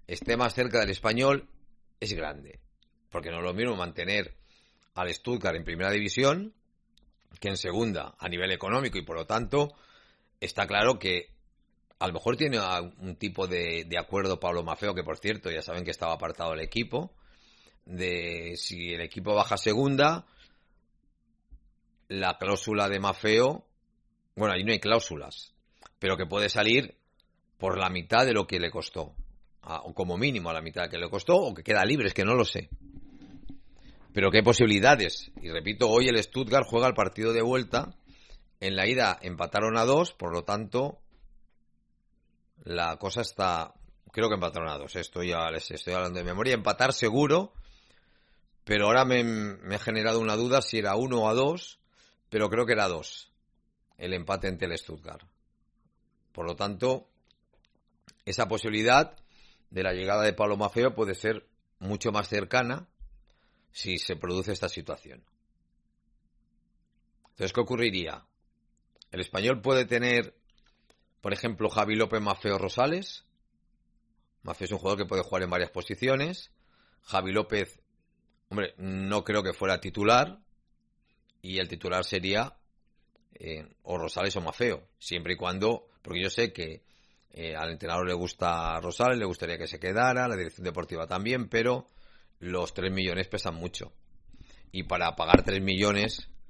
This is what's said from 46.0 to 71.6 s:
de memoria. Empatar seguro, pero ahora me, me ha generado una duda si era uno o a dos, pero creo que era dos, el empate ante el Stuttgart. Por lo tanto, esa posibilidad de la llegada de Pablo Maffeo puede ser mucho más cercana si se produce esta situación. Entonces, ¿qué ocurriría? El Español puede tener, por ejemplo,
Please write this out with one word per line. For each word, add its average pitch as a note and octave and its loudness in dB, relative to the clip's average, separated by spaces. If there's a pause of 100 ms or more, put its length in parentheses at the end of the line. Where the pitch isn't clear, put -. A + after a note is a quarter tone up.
de F2 -4
memoria. G#2 0
Empatar B2 2
seguro, C#3+ 4 (1080)
pero G#2 2
ahora B2 8
me, B2+ 4
me G#2 -4
ha G#2 -2
generado A2+ 0
una A2 2
duda B2 4
si - -2
era G2+ 2
uno A#2+ 2
o G#2+ 4
a A2 4
dos, D3 0 (500)
pero G#2+ 2
creo A2+ 2
que A2+ 2
era G#2+ 2
dos, - -6 (640)
el F#2 -4
empate F#2 -2
ante F#2 -2
el E2+ -2
Stuttgart. D#2+ -14 (1080)
Por E2+ -6
lo E2+ -4
tanto, G#2 -2 (1160)
esa G2+ 0
posibilidad A2 2 (540)
de F#2 -4
la F#2 0
llegada G2 2
de G#2+ 4
Pablo G#2 2
Maffeo G#2 2
puede G2+ 0
ser G#2+ -2 (320)
mucho G2+ -2
más G#2 0
cercana B2 -2 (840)
si F#2 -4
se - -4
produce F2+ -2
esta F#2 -4
situación. D2 -12 (2000)
Entonces, F#2+ -4
¿qué A#2+ 0
ocurriría? A2 -2 (840)
El F2+ -6
Español A2 0
puede C3 4
tener, A#2+ 2 (840)
por F#2+ -4
ejemplo, G#2+ -2